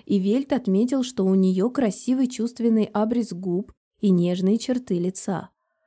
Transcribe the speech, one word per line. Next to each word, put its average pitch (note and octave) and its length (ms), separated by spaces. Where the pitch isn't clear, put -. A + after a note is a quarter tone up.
и G3+ 140
Вельт A#3 340
отметил, B3 500
что G3+ 220
у F#3+ 80
нее F#3+ 380
красивый B3+ 560
чувственный A3+ 580
обрез A3 480
губ F3+ 400
и G3 120
нежные F#3 480
черты B3 400
лица. F#3 500